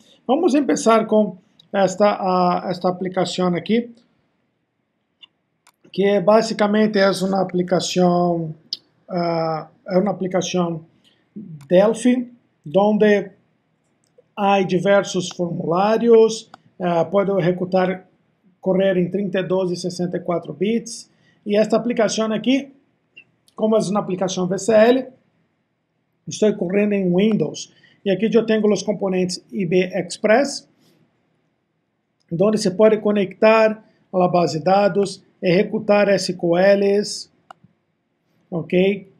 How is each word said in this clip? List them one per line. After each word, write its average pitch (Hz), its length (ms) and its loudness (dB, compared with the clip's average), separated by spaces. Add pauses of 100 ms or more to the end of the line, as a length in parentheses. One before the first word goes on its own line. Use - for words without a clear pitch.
(260)
Vamos 311 280 0
começar 226 540 2
com 214 280 0 (380)
esta, 196 360 2
ah, 185 600 0
esta 180 180 -4
aplicação 180 640 -2
aqui, 214 380 -2 (2000)
que 202 300 0
basicamente 214 760 2
é 196 140 4 (160)
uma 190 140 -2
aplicação, 175 1120 0 (540)
ah, 165 580 -4 (220)
é 185 80 0
uma 196 140 0
aplicação 180 720 -4 (840)
Delphi, 226 640 2 (440)
onde 202 540 2 (1040)
há 202 280 2
diversos 185 680 0
formulários, 214 1200 2 (300)
ah, 175 260 0
pode 190 240 -2 (100)
executar, 185 680 -2 (520)
correr 185 380 0
em 175 140 0
trinta 196 300 -4
e - 20 -2
dois 185 260 -2
e 175 60 -4
sessenta 175 420 -6
e - 20 -6
quatro 170 320 -6
bits, 208 600 -6 (340)
e 208 100 -2
esta 214 220 2
aplicação 220 560 -2
aqui, 247 400 -2 (840)
como 214 200 0
é 214 40 4
uma 208 200 -2
aplicação 185 480 -4
V 190 100 -4
C 190 160 -2
L, 247 320 6 (1200)
estou 208 280 0
correndo 202 380 -2
em 185 220 0
Windows, 185 560 0 (320)
e 202 60 -2
aqui 196 240 0
eu 220 100 4
tenho 220 300 0
os 185 80 -4
componentes 185 680 -4
I 214 120 -4
B 180 300 0
Express, 214 760 -2 (1700)
onde 214 160 2
se 208 140 -2
pode 214 260 4
conectar 214 840 2 (280)
a 180 160 2
base 165 300 0
de 151 80 -6
dados, 190 580 0 (160)
executar 208 680 0
S 185 240 0
Q 175 240 -2
Ls, 202 720 0 (1200)
ok? 185 720 -2